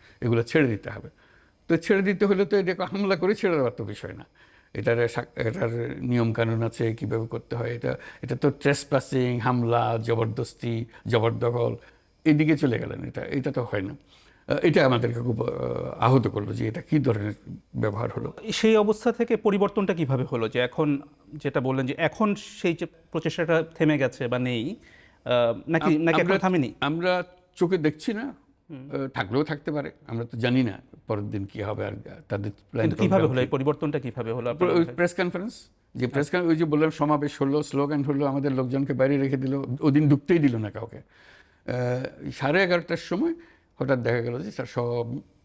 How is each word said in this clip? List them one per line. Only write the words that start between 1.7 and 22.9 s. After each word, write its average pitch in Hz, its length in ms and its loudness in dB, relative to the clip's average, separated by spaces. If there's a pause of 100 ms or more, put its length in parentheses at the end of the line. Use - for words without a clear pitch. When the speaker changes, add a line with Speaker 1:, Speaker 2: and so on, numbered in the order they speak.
Speaker 1:
ছেড়ে 196 240 2
দিতে 196 240 0
হলে 196 200 4
তো 202 120 2
এটাকে 185 260 0
হামলা 196 320 0
করে 185 200 2
ছেড়ে 185 200 0
দেওয়ার 127 220 2
তো 117 60 -6
বিষয় 104 300 -10
না, - 120 -18 (480)
এটার 117 340 2
সা-, - 340 -6
এটার 120 600 -4
নিয়মকানুন 117 640 0
আছে, 113 300 -2
কীভাবে 113 340 -4
করতে 117 280 -8
হয়। 120 200 -4
এটা, 127 220 -6 (240)
এটা 131 140 -4
তো 139 160 2
ট্রেসপাসিং, 127 880 0
হামলা, 117 640 2
জবরদস্তি, 117 840 -2 (220)
জবরদখল, 117 680 0 (500)
এদিকে 156 320 6
চলে 127 220 0
গেলেন। - 240 -8
এটা, - 180 -10
এটা 143 300 -4
তো 127 200 -4
হয় 104 100 -2
না। 95 140 -8 (520)
আহ, - 160 2
এটা 160 220 6
আমাদেরকে 120 340 2
খুব, 120 220 -2
আহ, - 80 -4 (500)
আহত 123 280 6
করলো 104 260 -4
যে 113 140 -4
এটা 110 140 -6
কী - 180 0
ধরনের 107 340 0 (420)
ব্যবহার 110 400 -2
হলো। - 180 -8 (180)
Speaker 2:
সেই 220 240 4
অবস্থা 214 360 2
থেকে 226 240 0
পরিবর্তনটা 202 580 2
কীভাবে 135 300 0
হলো? 117 260 -2
যে 120 100 -2
এখন 139 420 0 (320)
যেটা 147 260 -4
বললেন 131 260 0
যে 127 120 -2
এখন 202 380 0
সেই - 440 -4
যে 175 60 -6 (260)